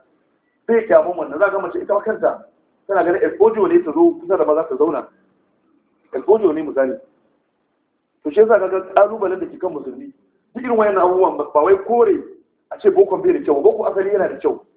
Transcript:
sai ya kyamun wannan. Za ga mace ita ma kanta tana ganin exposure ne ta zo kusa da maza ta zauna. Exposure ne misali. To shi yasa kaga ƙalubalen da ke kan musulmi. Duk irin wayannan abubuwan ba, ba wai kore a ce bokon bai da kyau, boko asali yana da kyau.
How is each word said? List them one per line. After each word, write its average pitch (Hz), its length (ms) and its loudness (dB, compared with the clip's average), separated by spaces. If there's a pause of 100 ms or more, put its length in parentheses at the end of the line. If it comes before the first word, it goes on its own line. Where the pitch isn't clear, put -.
(680)
sai 233 80 2
ya 226 120 4
kyamun 175 300 4
wannan. 147 220 -8
Za 196 100 2
ga 196 100 -4
mace - 200 -8
ita - 140 -4
ma - 80 0
kanta - 440 -4 (420)
tana 196 160 0
ganin - 200 0
exposure 208 460 2
ne 170 140 4
ta 156 100 -6
zo 170 260 4
kusa 185 180 -2
da 156 80 0
maza 151 220 2
ta 135 80 -6
zauna. 143 320 -2 (1040)
Exposure 202 400 2
ne 156 100 -4
misali. 135 360 -4 (1200)
To 151 80 -8
shi 170 100 2
yasa 220 180 6
kaga 185 220 -2 (120)
ƙalubalen 196 460 0
da 170 80 -8
ke - 100 -18
kan 185 140 -6
musulmi. 160 400 -14 (440)
Duk 233 80 -10
irin 240 140 -2
wayannan 208 280 0
abubuwan 180 320 0
ba, 147 160 -6
ba 147 100 0
wai 196 140 4 (100)
kore 220 320 2 (520)
a - 80 -14
ce 214 100 2
bokon 185 320 2
bai 180 120 2
da 165 60 -2
kyau, 143 220 0
boko 214 240 2
asali 190 260 -2
yana 190 160 0
da - 100 -10
kyau. 127 280 -4 (120)